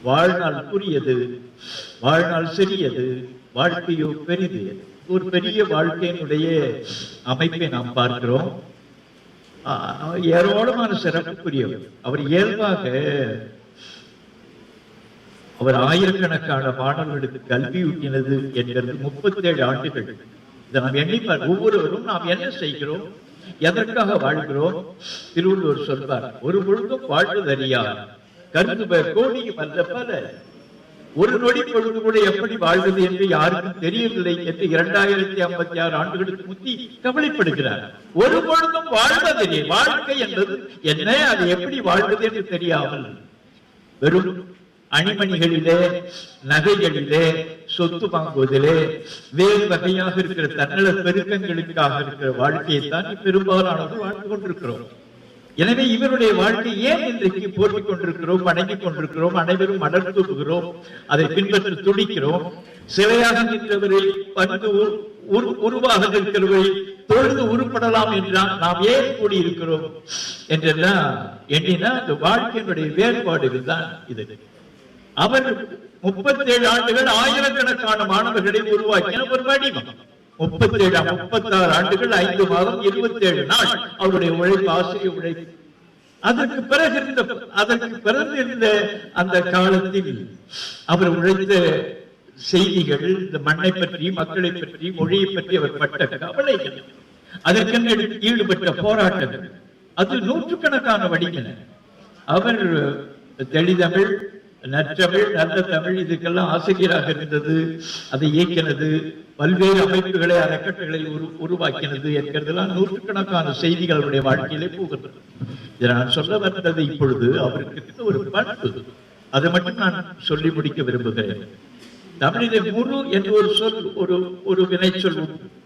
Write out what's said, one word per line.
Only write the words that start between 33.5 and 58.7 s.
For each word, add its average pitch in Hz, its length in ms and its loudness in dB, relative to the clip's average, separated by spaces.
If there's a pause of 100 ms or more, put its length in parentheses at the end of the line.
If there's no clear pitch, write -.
தெரியவில்லை 180 640 -2
என்று 170 220 -4
இரண்டாயிரத்தி 190 840 2
ஐம்பத்தி 170 300 -4
ஆறு 165 140 0
ஆண்டுகளுக்கு 185 520 -4
முந்தி 226 560 -12
கவலைப்படுகிறார். 151 880 0 (240)
ஒரு 220 280 4
பொழுதும் 330 500 0
வாழ்வதறிய, 269 720 2
வாழ்க்கை 254 520 0
என்பது 202 520 -4 (120)
என்ன, 208 460 2
அதை 185 200 2
எப்படி 180 320 -2
வாழ்வது 202 440 2
என்று 220 240 -2
தெரியாமல் 143 720 -4 (840)
வெறும் 185 560 0 (340)
அணிமணிகளிலே, 170 1120 2 (460)
நகைகளிலே, 160 1000 2 (200)
சொத்து 170 400 -2
வாங்குவதிலே, 156 960 2 (300)
வேறு 202 360 4
வகையாக 185 520 0
இருக்கிற 170 260 -2
தன்னல 175 560 0
பெருக்கங்களுக்காக 165 1040 -2
இருக்கிற 139 260 -4
வாழ்க்கையை 147 560 -2
தான் 170 340 -6
பெரும்பாலானவர்கள் 185 760 2
வாழ்ந்து 202 300 -8
கொண்டிருக்கிறோம். 180 800 -8 (500)
எனவே 240 320 4
இவருடைய 233 440 4
வாழ்க்கை 214 500 2
ஏன் 285 240 2
இன்றைக்கு 196 440 -2
போற்றிக் 202 360 0
கொண்டிருக்கிறோம், 180 560 0
வணங்கிக் 180 400 0